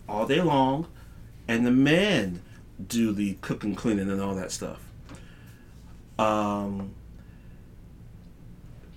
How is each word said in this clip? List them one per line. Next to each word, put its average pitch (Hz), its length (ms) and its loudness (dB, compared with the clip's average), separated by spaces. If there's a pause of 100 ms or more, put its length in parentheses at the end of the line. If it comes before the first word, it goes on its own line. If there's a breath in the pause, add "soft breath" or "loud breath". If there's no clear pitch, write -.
all 107 160 0
day 147 160 4
long, 143 460 4 (600 soft breath)
and 117 180 4
the 123 60 6
men 135 680 6 (440 loud breath)
do 113 280 2
the 98 260 0
cooking, 104 360 -4
cleaning, 98 340 2
and 98 100 0
all 98 160 0
that 92 160 -4
stuff. - 300 -8 (1400 loud breath)
Um, 101 720 0 (2000 soft breath)